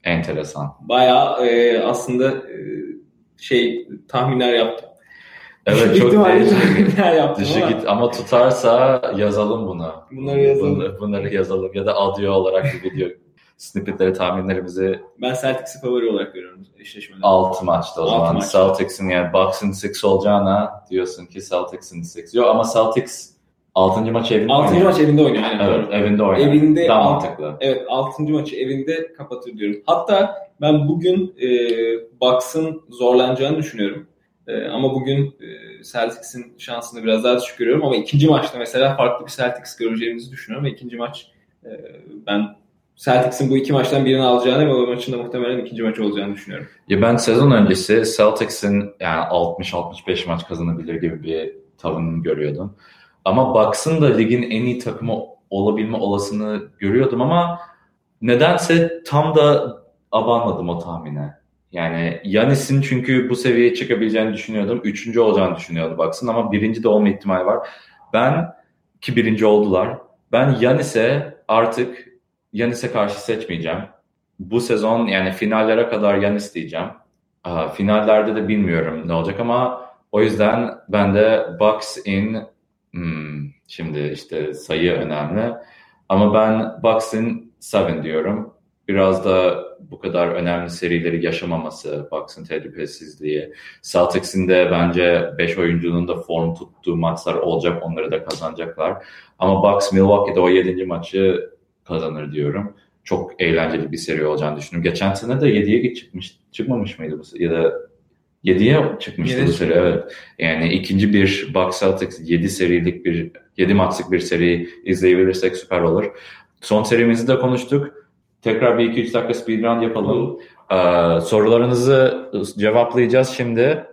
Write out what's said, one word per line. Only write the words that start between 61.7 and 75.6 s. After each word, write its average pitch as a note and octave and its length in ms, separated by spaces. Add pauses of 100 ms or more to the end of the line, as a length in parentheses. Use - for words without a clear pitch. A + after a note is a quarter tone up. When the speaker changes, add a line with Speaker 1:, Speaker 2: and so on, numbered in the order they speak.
Speaker 1:
Yani E2 520
Giannis'in C3+ 580
çünkü B2+ 480
bu B2 60
seviyeye A#2+ 380
çıkabileceğini A2 600
düşünüyordum. F#2+ 500
Üçüncü G#2+ 360
olacağını F#2+ 360
düşünüyordum E2 420
Bucks'ın E2 300
ama A2+ 240
birinci A2 320
de A2+ 40
olma G#2 220
ihtimali F#2+ 360
var. A2 240 (440)
Ben, D3 400 (480)
ki A#2+ 140
birinci A2 300
oldular, G#2 520 (340)
ben B2+ 280
Giannis'e B2+ 800 (100)
artık, A#2 600 (460)
Giannis'e A#2 380
karşı G#2 300
seçmeyeceğim. F2 580 (600)
Bu G2+ 220
sezon A2+ 460
yani F#2+ 240
finallere A2 580